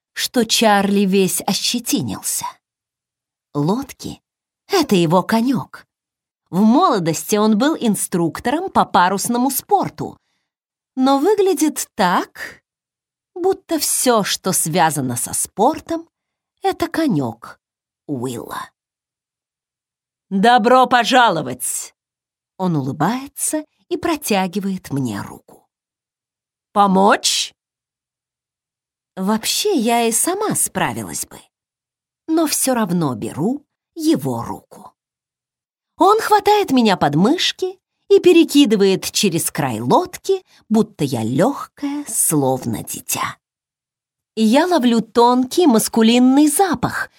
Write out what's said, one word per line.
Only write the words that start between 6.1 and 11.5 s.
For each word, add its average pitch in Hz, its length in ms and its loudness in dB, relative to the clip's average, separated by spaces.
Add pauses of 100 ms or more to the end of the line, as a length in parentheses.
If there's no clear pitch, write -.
В 175 120 -2
молодости 220 760 2
он 214 220 2
был 285 220 0
инструктором 226 880 -2
по - 160 0
парусному 202 640 0
спорту, - 680 -4 (800)
но 269 220 2
выглядит 359 800 0